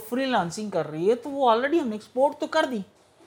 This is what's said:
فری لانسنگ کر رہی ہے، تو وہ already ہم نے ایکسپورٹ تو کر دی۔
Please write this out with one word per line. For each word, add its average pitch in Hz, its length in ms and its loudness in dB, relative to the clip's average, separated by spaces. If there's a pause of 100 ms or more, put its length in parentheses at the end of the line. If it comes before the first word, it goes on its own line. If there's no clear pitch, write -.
فری 262 160 -2
لانسنگ 214 440 -2
کر 156 220 -2
رہی 160 180 0
ہے، 240 60 4
تو 262 140 -10
وہ 277 220 2
already 285 300 2
ہم 262 60 -2
نے 214 80 -4
ایکسپورٹ 269 440 0
تو 214 80 -4
کر 311 240 2
دی۔ 233 60 -2 (500)